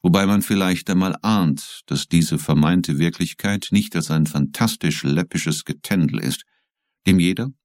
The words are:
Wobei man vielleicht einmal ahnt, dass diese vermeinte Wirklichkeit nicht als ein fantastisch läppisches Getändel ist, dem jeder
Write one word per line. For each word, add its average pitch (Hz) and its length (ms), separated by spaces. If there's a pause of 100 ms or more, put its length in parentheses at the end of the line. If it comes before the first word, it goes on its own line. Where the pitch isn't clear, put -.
Wobei 95 240
man 101 160
vielleicht 95 480
einmal 92 340
ahnt, 92 640
dass 73 200
diese 80 320
vermeinte 78 600
Wirklichkeit 85 720
nicht 104 240
als 80 160
ein 78 160
fantastisch 78 760
läppisches 78 640
Getändel - 540
ist, - 240 (640)
dem 92 140
jeder 95 320 (140)